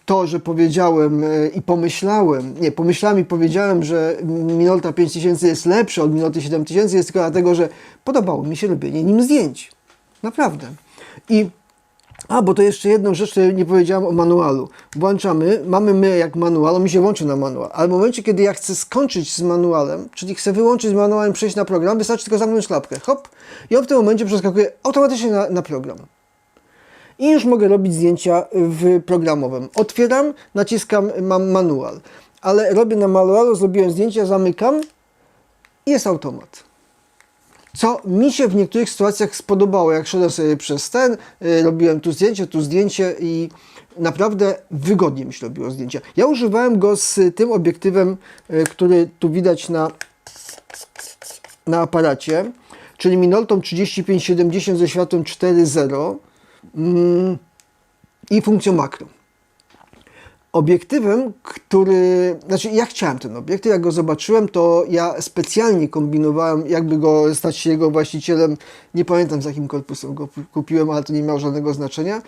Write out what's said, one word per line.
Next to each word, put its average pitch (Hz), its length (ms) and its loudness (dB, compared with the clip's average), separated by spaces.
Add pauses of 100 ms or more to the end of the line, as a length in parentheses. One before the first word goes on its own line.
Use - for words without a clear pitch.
to, 190 200 0
że 160 140 -4
powiedziałem, 160 840 2
e, 156 240 0
i 175 140 -6
pomyślałem, 170 960 0
nie, 160 120 0
pomyślałem 185 460 0
i 180 60 0
powiedziałem, 175 580 0
że 160 420 -2
Minolta 165 680 0
pięć 165 200 0
tysięcy 170 340 0
jest 160 200 0
lepszy 190 360 2
od 151 120 2
Minolty 160 280 -2
siedem 151 220 -4
tysięcy, 190 320 0
jest 170 120 2
tylko 190 120 -2
dlatego, 175 340 2
że 170 140 2 (360)
podobało 190 380 -2
mi 151 140 -6
się 208 100 -4
robienie 151 380 -4
nim 208 180 4
zdjęć. 247 500 0 (500)
Naprawdę. 214 440 -4 (600)
I, 214 200 4 (800)
a, 240 140 2
bo 190 120 2
to 202 80 4
jeszcze 202 260 2
jedną 202 260 2
rzecz, 202 160 -4
której 190 240 2
nie 185 100 0
powiedziałem 185 420 2
o 175 60 0
manualu. 170 560 2 (280)
Włączamy, 185 680 0
mamy 196 280 2
my 190 240 4
jak 160 180 -2
manual, 170 400 2
on 185 60 2
mi 190 80 2
się 180 100 4
włączy 196 240 2
na 139 120 -2
manual, 131 360 -6
ale 165 160 0
w - 20 0
momencie, 214 320 0
kiedy 202 200 2
ja 202 100 2
chcę - 220 -8
skończyć 226 600 -4
z 170 80 -6
manualem, 170 720 0
czyli 185 200 -10
chcę - 180 -4
wyłączyć 226 380 2
z 202 40 0
manualem, 208 380 2
przejść 196 240 -4
na 208 80 -2
program, 190 340 0
wystarczy 226 260 -4
tylko 214 140 -2
zamknąć 220 280 -2
klapkę, 143 340 -6
hop, - 280 -4 (420)
i 226 60 4
on 262 80 2
w - 20 -8
tym 277 100 2
momencie 220 300 2
przeskakuje 196 460 0 (100)
automatycznie 262 480 0
na, 202 200 0
na 185 120 -2
program. 135 360 -10 (1200)
I 285 100 2
już 285 140 4
mogę 226 240 4
robić 190 260 2
zdjęcia 170 580 0
w 175 540 2
programowym. 147 680 -2
Otwieram, 240 600 0 (200)
naciskam, 202 560 -2 (120)
mam 190 280 0
manual. 156 500 -2 (400)
Ale 196 340 2
robię 220 220 2
na 202 120 2
manualu, 190 460 4
zrobiłem 190 360 2
zdjęcia, 202 360 -2
zamykam 196 540 0 (1040)
i 277 40 -2
jest 269 160 0
automat. 147 580 -8 (1120)
Co 233 280 0
mi 202 280 2
się 254 160 0
w 185 60 0
niektórych 208 360 0
sytuacjach 202 460 -2
spodobało, 190 560 0
jak 156 140 -2
szedłem 180 240 0
sobie 151 260 0
przez 143 340 -8
ten, 247 260 0 (260)
y, 170 200 2
robiłem 165 380 2
tu 160 120 -2
zdjęcie, 196 340 0
tu 156 140 -4
zdjęcie 185 600 0
i 165 280 -4 (500)
naprawdę 190 560 0 (160)
wygodnie 151 540 0
mi 127 100 -12
się 127 120 -12
robiło 127 240 -8
zdjęcia. 131 300 -10 (160)
Ja 220 100 4
używałem 233 520 0
go 202 180 2
z 185 400 0
tym 233 160 2
obiektywem, 185 640 0 (340)
y, 160 140 0
który 175 440 2 (100)
tu 165 120 0
widać 175 380 0
na, 160 220 -2 (1800)
na 165 140 0
aparacie, 160 720 -2 (460)
czyli 185 180 2
Minoltą 190 440 2
trzydzieści 185 440 -4
pięć 190 200 0
siedemdziesiąt 175 540 0
ze 170 100 2
światłem 175 360 -2
cztery 175 420 2
zero, 143 500 -2 (580)
mm, 175 640 0 (920)
i 208 120 2
funkcją 208 300 2
makro. 139 340 -4 (1500)
Obiektywem, 202 800 0 (100)
który, 185 920 2 (100)
znaczy 196 240 -2
ja 220 160 2
chciałem 143 320 -4
ten 113 180 -12
obiektyw, 190 360 -2
jak 185 80 2
go 170 120 0
zobaczyłem, 170 560 0
to 170 400 2
ja 170 320 -2
specjalnie 180 680 0
kombinowałem, 156 800 -2
jakby 160 320 0
go 151 360 2
stać 156 220 -4
się - 140 -2
jego 160 200 2
właścicielem. 156 640 0 (380)
Nie 170 100 0
pamiętam, 165 380 0
z - 20 -8
jakim 147 240 -6
korpusem 139 460 -10
go 143 120 -10
pu-, 143 260 -16
kupiłem, 156 380 -2
ale 151 140 -2
to 151 80 -8
nie 151 100 -2
miało 151 160 -2
żadnego 147 360 -4
znaczenia. 160 540 -6